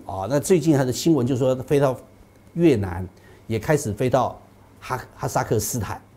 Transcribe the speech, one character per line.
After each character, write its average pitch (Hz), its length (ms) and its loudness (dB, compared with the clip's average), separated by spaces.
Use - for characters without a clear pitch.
啊。 95 240 -8
那 139 100 0
最 185 220 2
近 151 160 4
它 135 80 2
的 127 80 -2
新 165 220 2
闻 139 120 2
就 135 80 0
说 131 220 2
飞 139 240 0
到 135 160 2
越 165 240 4
南， 90 320 -6
也 110 120 -4
开 151 180 0
始 127 160 -4
飞 127 180 -2
到 123 280 0
哈， 127 200 -8
哈 - 140 -8
萨 127 160 -2
克 113 160 0
斯 - 180 -6
坦 92 220 -6